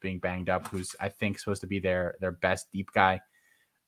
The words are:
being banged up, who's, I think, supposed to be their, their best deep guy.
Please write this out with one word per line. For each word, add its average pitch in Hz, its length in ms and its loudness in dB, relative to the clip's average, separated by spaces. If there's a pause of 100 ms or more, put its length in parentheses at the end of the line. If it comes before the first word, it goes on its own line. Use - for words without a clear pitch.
being 92 180 -4
banged 90 300 -2
up, 90 200 0
who's, 92 320 -6
I 98 80 -2
think, 101 300 -2
supposed 101 240 -2
to 95 40 -8
be 98 140 -2
their, 90 400 0
their 92 100 0
best 92 400 -2
deep 98 220 -6
guy. 95 280 6 (680)